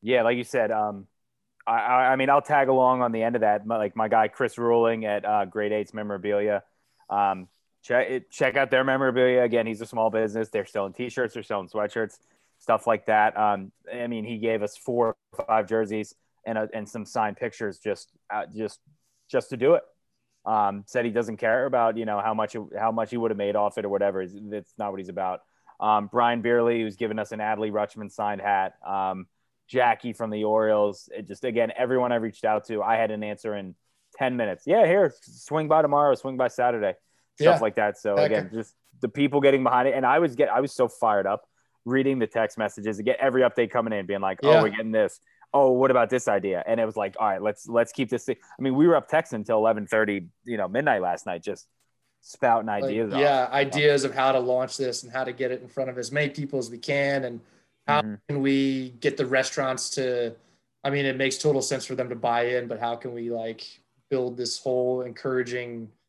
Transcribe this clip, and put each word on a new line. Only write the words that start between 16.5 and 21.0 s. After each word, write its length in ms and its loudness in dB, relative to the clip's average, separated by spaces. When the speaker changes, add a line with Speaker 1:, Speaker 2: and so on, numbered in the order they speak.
Speaker 1:
uh, 160 -4
and 140 -8
some 180 -12
signed 320 -4
pictures 400 -8
just, 320 -6
uh, 140 -6
just, 260 -8
just 220 -2
to 60 -10
do 180 4
it. 80 0
Um, 420 0
said 200 -4